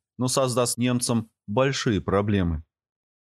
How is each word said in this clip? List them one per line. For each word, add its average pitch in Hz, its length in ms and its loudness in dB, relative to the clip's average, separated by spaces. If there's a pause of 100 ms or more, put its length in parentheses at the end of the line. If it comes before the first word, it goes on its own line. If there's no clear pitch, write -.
(180)
но 123 100 -2
создаст 123 500 0
немцам 120 540 0 (160)
большие 123 540 0
проблемы. 95 600 0 (580)